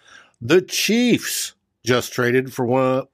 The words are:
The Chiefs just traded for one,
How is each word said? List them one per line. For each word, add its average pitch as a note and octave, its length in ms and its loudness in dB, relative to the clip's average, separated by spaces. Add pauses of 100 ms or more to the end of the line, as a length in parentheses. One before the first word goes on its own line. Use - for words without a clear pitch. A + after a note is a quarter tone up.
(420)
The D3 200 4
Chiefs - 920 0 (320)
just A#2+ 260 0
traded B2+ 420 0
for B2+ 120 -4
one, C3 380 0 (100)